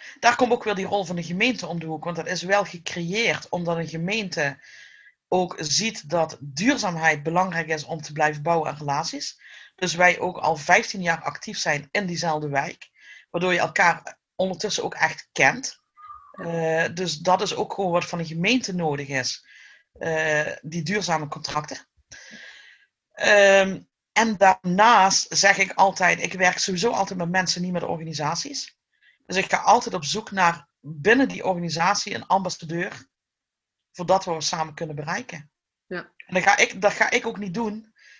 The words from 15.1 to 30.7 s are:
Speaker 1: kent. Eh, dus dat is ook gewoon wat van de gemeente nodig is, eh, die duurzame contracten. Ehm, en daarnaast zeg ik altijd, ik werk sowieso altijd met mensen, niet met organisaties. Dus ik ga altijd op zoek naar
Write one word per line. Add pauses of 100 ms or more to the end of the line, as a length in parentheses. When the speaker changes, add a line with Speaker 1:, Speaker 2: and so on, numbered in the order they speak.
Speaker 1:
kent. (500)
Eh,
dus
dat
is
ook
gewoon
wat
van
de
gemeente
nodig
is, (540)
eh, (100)
die
duurzame
contracten. (1400)
Ehm, (320)
en
daarnaast
zeg
ik
altijd,
ik
werk
sowieso
altijd
met
mensen,
niet
met
organisaties. (480)
Dus
ik
ga
altijd
op
zoek
naar (140)